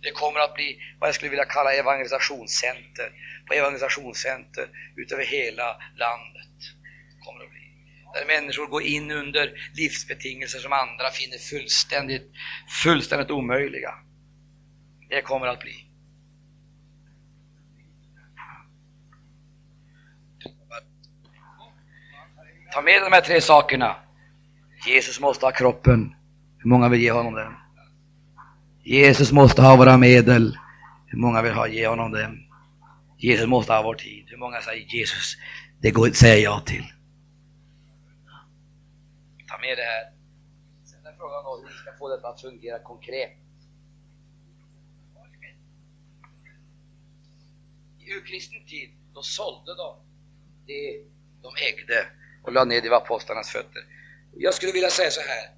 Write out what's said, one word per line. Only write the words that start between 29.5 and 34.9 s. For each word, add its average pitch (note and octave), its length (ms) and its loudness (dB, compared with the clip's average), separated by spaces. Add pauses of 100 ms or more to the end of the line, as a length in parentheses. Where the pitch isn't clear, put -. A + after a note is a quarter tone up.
ha C3 140 12
våra B2+ 220 10
medel. B2 600 6 (500)
Hur A#2+ 100 -12
många A#2 240 0
vill A2+ 120 -2
ha, A2+ 140 -2
ge A2 200 -4
honom A2+ 240 -4
den? A2 260 -8 (800)
Jesus A#2 300 0
måste A#2 260 0
ha A2 80 2
vår A2 140 -6
tid. G#2 320 -20
Hur A#2 100 -20
många A#2+ 240 -12
säger: A2+ 340 -12